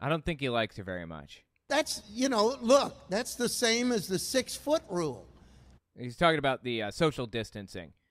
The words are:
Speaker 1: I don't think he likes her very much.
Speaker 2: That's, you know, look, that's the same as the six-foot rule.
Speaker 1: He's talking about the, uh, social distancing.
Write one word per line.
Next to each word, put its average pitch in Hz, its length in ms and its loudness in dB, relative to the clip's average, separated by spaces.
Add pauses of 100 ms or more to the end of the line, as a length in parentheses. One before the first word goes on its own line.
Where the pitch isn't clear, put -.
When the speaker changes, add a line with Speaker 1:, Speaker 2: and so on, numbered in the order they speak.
Speaker 1:
I 131 100 -4
don't 160 140 -2
think 165 160 -4
he 135 100 -2
likes 117 260 0
her 101 80 -10
very 90 220 -8
much. 76 380 -14 (240)
Speaker 2:
That's, 302 420 -2
you 240 180 0
know, 233 320 4
look, 247 340 6 (140)
that's 220 280 -4
the 233 120 0
same 240 420 2
as 214 160 0
the 185 120 -2
six-foot 285 720 -2
rule. 151 360 -4 (720)
Speaker 1:
He's 120 180 -10
talking 165 220 6
about 135 240 0
the, 117 200 -2
uh, 104 80 -4
social 147 360 0
distancing. 101 680 -8 (160)